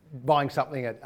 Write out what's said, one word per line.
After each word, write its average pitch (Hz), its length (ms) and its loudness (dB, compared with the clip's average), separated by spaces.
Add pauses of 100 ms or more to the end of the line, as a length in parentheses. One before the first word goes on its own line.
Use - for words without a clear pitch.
(240)
Buying 143 240 4
something 131 380 -2
at 113 200 -6